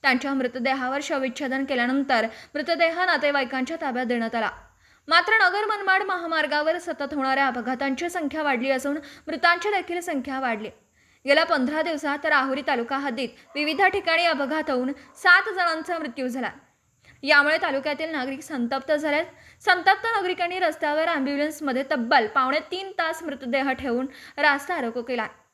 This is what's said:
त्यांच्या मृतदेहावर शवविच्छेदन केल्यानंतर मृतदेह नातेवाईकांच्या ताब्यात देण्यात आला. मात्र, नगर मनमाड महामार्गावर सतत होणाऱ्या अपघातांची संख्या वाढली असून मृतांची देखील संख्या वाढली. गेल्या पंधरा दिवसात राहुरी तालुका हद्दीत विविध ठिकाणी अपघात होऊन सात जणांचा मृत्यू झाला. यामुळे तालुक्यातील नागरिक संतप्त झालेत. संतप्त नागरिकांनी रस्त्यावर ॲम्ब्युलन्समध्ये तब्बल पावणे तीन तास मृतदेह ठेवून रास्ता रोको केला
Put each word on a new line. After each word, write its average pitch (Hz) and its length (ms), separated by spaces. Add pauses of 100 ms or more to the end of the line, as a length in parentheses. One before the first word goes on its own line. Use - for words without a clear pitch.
त्यांच्या 277 320
मृतदेहावर 262 680
शवविच्छेदन 269 600
केल्यानंतर 262 640 (280)
मृतदेह 330 500
नातेवाईकांच्या 285 760
ताब्यात 254 260
देण्यात 226 280
आला. 226 160 (580)
मात्र, 339 320
नगर 392 240
मनमाड 392 380
महामार्गावर 320 760
सतत 285 360
होणाऱ्या 269 320
अपघातांची 262 640
संख्या 311 320
वाढली 269 280
असून 269 260 (300)
मृतांची 339 420
देखील 359 320
संख्या 277 400
वाढली. 220 280 (560)
गेल्या 285 200
पंधरा 302 380
दिवसात 294 440
राहुरी 277 400
तालुका 262 320
हद्दीत 277 300 (260)
विविध 302 280
ठिकाणी 349 440
अपघात 302 440
होऊन 254 220
सात - 500 (120)
जणांचा 339 440
मृत्यू 285 300
झाला. 240 220 (720)
यामुळे 294 400
तालुक्यातील 302 480
नागरिक 269 320
संतप्त 262 500
झालेत. 302 320 (400)
संतप्त 381 420 (100)
नागरिकांनी 370 420
रस्त्यावर 311 500
ॲम्ब्युलन्समध्ये 285 840
तब्बल 247 360
पावणे 262 320 (120)
तीन 381 200
तास 330 320
मृतदेह 269 500
ठेवून 254 340 (300)
रास्ता 285 440
रोको 240 220
केला 233 240 (280)